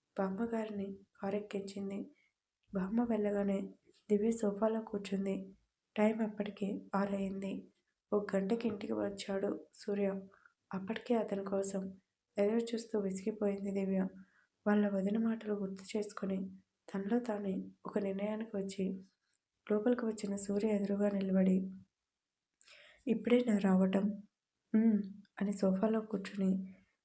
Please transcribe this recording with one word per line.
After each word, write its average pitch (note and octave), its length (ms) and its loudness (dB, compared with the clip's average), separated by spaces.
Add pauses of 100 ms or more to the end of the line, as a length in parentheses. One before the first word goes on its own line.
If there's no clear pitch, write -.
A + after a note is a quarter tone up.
(180)
బామ్మగారిని G#3 680 -4 (280)
కారెక్కించింది. G3 840 -6 (760)
బామ్మ G3+ 300 0
వెళ్ళగానే G3+ 560 2 (500)
దివ్య G#3 220 4
సోఫాలో A3 500 2
కూర్చుంది. G3 540 -2 (600)
టైమ్ G#3+ 260 4
అప్పటికి G#3 460 -4 (280)
ఆరు G3 200 0
అయింది. G3 380 -4 (580)
ఒక G#3 160 2
గంటకి G3 400 0
ఇంటికి G#3+ 280 -4
వచ్చాడు G3+ 540 -2 (240)
సూర్య. G3+ 360 -2 (640)
అప్పటికే G3 440 -4
అతని G#3 300 0
కోసం G3 360 -2 (560)
ఎదురు A3 260 4
చూస్తూ A3+ 360 -4
విసిగిపోయింది G3 720 -2
దివ్య. F#3+ 300 2 (640)
వాళ్ళ G#3 220 4
వదిన G3+ 300 0
మాటలు A3 360 0
గుర్తు G3 300 -6
చేసుకుని G3+ 540 -4 (500)
తనలో G3+ 320 0
తానే G#3 340 -2 (320)
ఒక - 120 -2
నిర్ణయానికి G#3 580 -4
వచ్చి G3 300 -4 (840)
లోపలికి A3+ 380 2
వచ్చిన G#3+ 300 -4
సూర్య G3+ 340 0
ఎదురుగా G3+ 400 2
నిలబడి, F#3+ 480 4 (1500)
"ఇప్పుడే A#3 360 4
నా A3 140 2
రావటం?" F#3+ 480 4 (680)
"ఉమ్," A3 260 6 (360)
అని G3 180 -2
సోఫాలో G3 480 2
కూర్చుని, F#3+ 500 -2 (540)